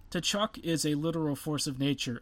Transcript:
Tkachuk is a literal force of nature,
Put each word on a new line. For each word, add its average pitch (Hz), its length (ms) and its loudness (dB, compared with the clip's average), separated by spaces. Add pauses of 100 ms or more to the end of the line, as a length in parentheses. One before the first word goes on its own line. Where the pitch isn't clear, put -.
(100)
Tkachuk 202 520 0
is 165 220 2
a 151 100 2
literal 156 400 0
force 147 320 -2
of 135 120 -4
nature, 139 440 0